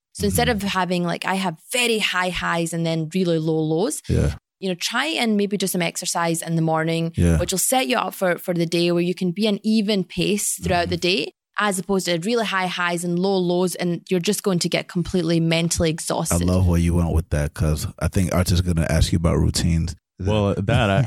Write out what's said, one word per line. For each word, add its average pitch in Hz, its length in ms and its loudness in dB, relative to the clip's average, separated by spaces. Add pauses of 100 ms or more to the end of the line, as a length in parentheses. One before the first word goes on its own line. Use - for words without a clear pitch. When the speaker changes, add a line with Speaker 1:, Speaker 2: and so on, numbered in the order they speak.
(140)
Speaker 1:
So - 120 -4
instead 240 220 2
Speaker 2:
Mm-hmm. 202 180 -2
Speaker 1:
of 190 60 -4
having, 180 320 0
like, 170 200 -4
I 185 100 -2
have 190 220 -4 (160)
very 240 260 2
high 185 320 -2
highs 170 420 -2
and 165 140 -2
then 160 280 -2
really 175 240 2
low 160 220 0
lows, 160 480 0
Speaker 2:
Yeah. 76 260 2 (260)
Speaker 1:
you 190 80 -4
know, 180 60 -2
try 247 320 -4
and 233 300 0
maybe 202 200 0
do 190 100 -2
some 180 160 -2
exercise 170 600 -2
in 165 140 -4
the 165 60 2
morning, 160 540 0
Speaker 2:
Yeah. 85 220 4
Speaker 1:
which - 140 0
will 180 60 -2
set 262 300 0
you 240 100 0
up 185 160 -4
for, 180 240 0
for 180 160 -4
the 170 120 0
day 170 260 2
where 175 100 2
you 175 120 0
can 180 180 -2
be 202 140 0
an 202 180 2
even 214 400 2
pace 175 580 -2
throughout 175 220 0
Speaker 2:
Mm-hmm. 175 60 -4
Speaker 1:
the 180 80 -2
day, 185 340 0 (260)
as 202 200 0
opposed 190 280 -2
to 175 120 0
really 226 280 0
high 185 200 -2
highs 175 380 -4
and 175 140 -2
low 196 180 2
lows, 180 380 0
and 175 340 -2
you're 185 120 0
just 196 220 -2
going 185 180 2
to 170 80 -2
get 160 200 -2
completely 170 520 0
mentally 165 480 2
Speaker 2:
I 156 40 2
Speaker 1:
exhausted. - 500 -2
Speaker 2:
love 90 240 4
where 85 140 4
you 85 140 4
went 85 180 2
with 82 180 0
that, 73 240 0
'cause 76 320 0 (120)
I 82 100 -2
think 92 260 0
Arch 90 180 2
is 90 100 4
gonna 85 260 0
ask - 240 2
you - 40 2
about 82 220 2
routines. 82 560 0 (240)
Speaker 3:
Well, 101 380 0
that, 107 340 2
I, 98 160 4